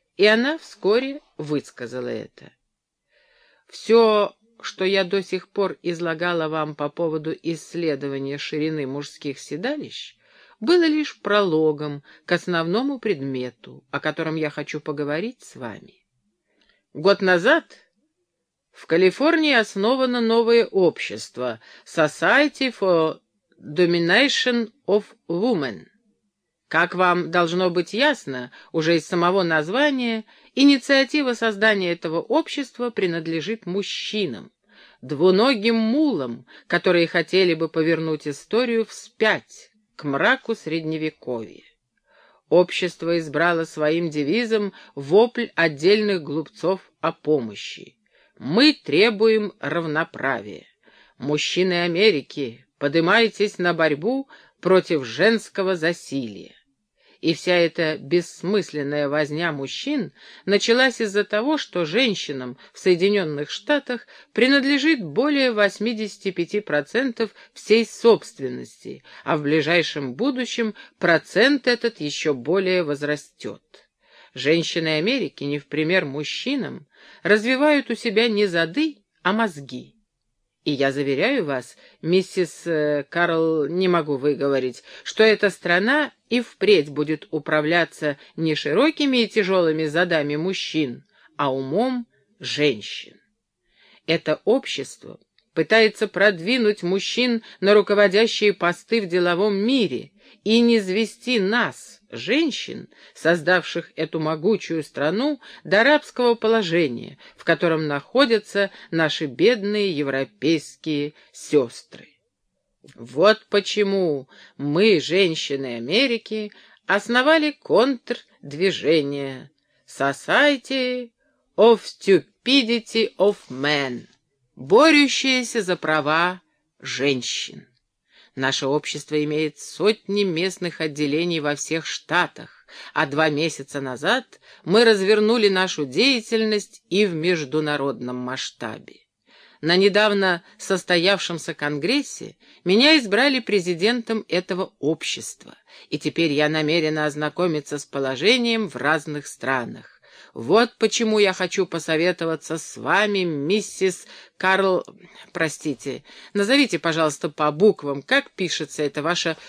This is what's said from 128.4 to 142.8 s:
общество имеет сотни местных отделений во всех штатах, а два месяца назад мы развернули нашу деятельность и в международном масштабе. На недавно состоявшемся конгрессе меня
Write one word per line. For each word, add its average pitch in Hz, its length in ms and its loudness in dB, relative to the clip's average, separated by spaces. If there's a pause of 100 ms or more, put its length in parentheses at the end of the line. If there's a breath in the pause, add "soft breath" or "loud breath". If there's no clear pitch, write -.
общество 151 580 -4
имеет 151 360 -4
сотни 202 640 -2
местных 180 580 -4
отделений 156 580 -2
во 147 160 -2
всех 156 300 -6
штатах, - 800 -4 (280 loud breath)
а 151 120 0
два 151 240 2
месяца 147 500 -4
назад 139 640 -4 (240 soft breath)
мы 214 180 4
развернули 214 640 4
нашу 185 380 0
деятельность 220 1040 0
и 208 160 2
в 180 80 -2
международном 147 1040 -2
масштабе. 123 880 -10 (600 soft breath)
На 170 140 2
недавно 196 680 2 (140 soft breath)
состоявшемся 175 960 -2
конгрессе 147 800 -4 (300 soft breath)
меня 262 320 4